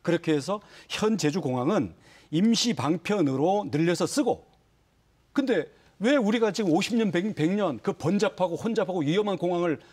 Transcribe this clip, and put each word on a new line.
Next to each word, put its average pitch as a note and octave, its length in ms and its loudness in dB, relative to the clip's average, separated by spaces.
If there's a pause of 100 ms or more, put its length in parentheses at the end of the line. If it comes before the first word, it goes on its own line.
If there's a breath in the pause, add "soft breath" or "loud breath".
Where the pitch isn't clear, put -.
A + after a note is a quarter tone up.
그렇게 E3 320 0
해서 D#3+ 260 -2 (300 loud breath)
현 G#3+ 300 0
제주공항은 C#3+ 760 0 (380 loud breath)
임시 A3 420 2
방편으로 D3+ 960 0
늘려서 E3 360 0
쓰고 A#3+ 400 -2 (880)
근데 A#3+ 380 0 (280 soft breath)
왜 A#3+ 160 4
우리가 A3 360 2
지금 F#3+ 200 0
오십 F#3 240 2
년, A3 160 2
백, F3+ 240 -2
백 D#3 160 0
년 F#3+ 260 -2
그 F#3+ 160 -4
번잡하고 F#3 640 0
혼잡하고 F#3 460 -2
위험한 F#3+ 360 0
공항을 F3 420 0 (120 loud breath)